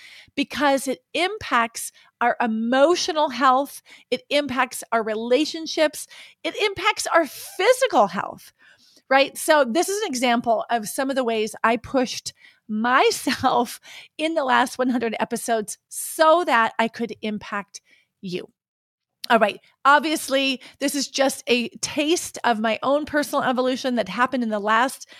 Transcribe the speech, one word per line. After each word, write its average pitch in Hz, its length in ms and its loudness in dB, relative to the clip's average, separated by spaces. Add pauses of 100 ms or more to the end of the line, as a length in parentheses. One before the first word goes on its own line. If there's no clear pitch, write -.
(360)
because 277 520 0
it 254 120 -4 (140)
impacts 302 760 -2 (300)
our 240 200 2
emotional 269 880 2
health, 262 540 0 (260)
it 254 220 -2
impacts 262 600 -2
our 226 120 2
relationships, 294 1040 -2 (360)
it 311 120 -4
impacts 415 500 -2
our 330 220 2
physical 381 800 2
health, - 440 -8 (580)
right? 269 280 2
So 302 260 4
this 285 260 0
is 403 120 -4
an 440 60 -2
example 240 640 0
of 226 160 -2
some 269 240 -4
of 262 40 -6
the 262 80 0
ways 220 400 -2
I 226 140 4
pushed - 560 -4 (340)
myself 247 1120 0 (200)
<laughs> - 180 -20
in 320 160 -2
the 302 120 0
last 247 340 2
one 254 100 0
hundred 226 300 -2
episodes - 580 -4 (120)
so 320 560 4
that 233 340 2
I 226 80 2
could 226 340 -8
impact 208 580 -8 (420)
you. 180 280 -8 (800)
All 233 100 6
right. 202 220 0 (240)
Obviously, 269 760 2 (180)
this 277 160 -2
is 269 120 -4
just - 400 -2
a 240 300 2
taste - 680 -2
of 233 160 2
my 220 240 0
own 294 220 0
personal 294 360 -2
evolution 254 540 -2
that 208 140 -2
happened 247 340 -2
in 226 60 -2
the 214 100 -2
last 220 480 0 (120)